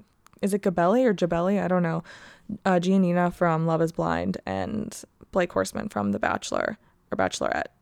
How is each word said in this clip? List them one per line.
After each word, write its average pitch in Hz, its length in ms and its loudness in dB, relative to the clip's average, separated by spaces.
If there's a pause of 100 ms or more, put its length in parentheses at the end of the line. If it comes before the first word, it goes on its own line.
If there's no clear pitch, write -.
(420)
is 196 100 0
it 202 100 -2
Gabelli 190 420 4
or 214 100 4
Gabelli? 180 480 0
I 175 60 -2
don't 180 160 2
know. 165 180 -2 (640)
Uh, 180 140 4
Giannina 175 520 2
from 165 320 2
Love 160 160 2
is 165 120 0
Blind 170 520 -2
and - 600 -6 (280)
Blake 180 180 0
Horstmann - 400 -4
from 101 220 -2
The 101 60 0
Bachelor - 600 -2 (320)
or - 60 -8
Bachelorette - 520 -2 (140)